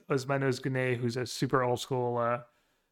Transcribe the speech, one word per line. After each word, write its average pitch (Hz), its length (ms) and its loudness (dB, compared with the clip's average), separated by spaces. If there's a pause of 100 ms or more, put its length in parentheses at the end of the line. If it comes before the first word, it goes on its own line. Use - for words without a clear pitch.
Osmanos 135 520 0
Gunay, 131 340 0
who's 120 220 -2
a 127 80 -2
super 131 380 0
old 123 160 0
school, 123 380 -2
uh, 120 220 0 (520)